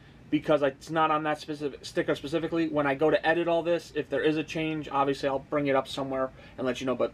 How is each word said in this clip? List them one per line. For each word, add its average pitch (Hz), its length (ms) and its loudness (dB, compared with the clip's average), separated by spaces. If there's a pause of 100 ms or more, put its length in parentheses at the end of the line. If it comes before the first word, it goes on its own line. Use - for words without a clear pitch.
(300)
because 151 340 2
it's 139 260 -2
not 156 220 2
on 156 120 2
that 151 160 -2
specific 147 460 -8
sticker 156 300 -2
specifically. 160 520 -2
When 147 200 0
I 139 80 2
go 156 140 4
to 147 160 2
edit 165 220 2
all 170 160 2
this, 170 320 -2
if 143 140 -4
there 135 120 0
is 151 140 2
a 156 80 -2
change, 156 480 -4
obviously 139 380 0
I'll 135 100 0
bring 147 280 -2
it 135 80 4
up 131 120 2
somewhere 135 440 -4 (260)
and 131 80 -4
let 127 160 -2
you 131 60 -4
know, 127 80 0
but 117 180 -2